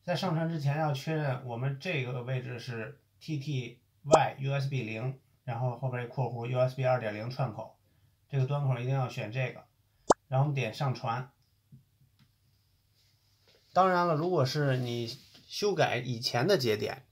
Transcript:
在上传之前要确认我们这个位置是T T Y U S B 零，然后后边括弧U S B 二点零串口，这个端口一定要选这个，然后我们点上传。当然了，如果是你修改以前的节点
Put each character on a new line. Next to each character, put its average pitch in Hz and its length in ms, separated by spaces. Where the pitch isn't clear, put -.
在 175 140
上 175 180
传 165 160
之 160 100
前 143 160
要 156 160
确 160 220
认 135 320
我 117 100
们 135 240
这 151 240
个 123 180
位 127 200
置 123 160
是 113 420
T 151 180
T 131 420
Y - 380
U 139 120
S 139 160
B 131 140
零， 110 360
然 117 160
后 123 180
后 131 100
边 123 220
括 131 160
弧 120 200
U 127 120
S 127 180
B 131 80
二 127 160
点 107 140
零 110 160
串 120 240
口， - 240
这 139 100
个 131 80
端 143 220
口 123 100
一 123 60
定 131 80
要 131 160
选 110 240
这 127 180
个， - 140
然 131 100
后 139 60
我 - 20
们 147 80
点 113 200
上 135 200
传。 120 380
当 185 160
然 175 180
了， 165 80
如 160 140
果 160 160
是 135 320
你 120 300
修 208 280
改 127 220
以 120 240
前 123 260
的 196 120
节 113 180
点 - 360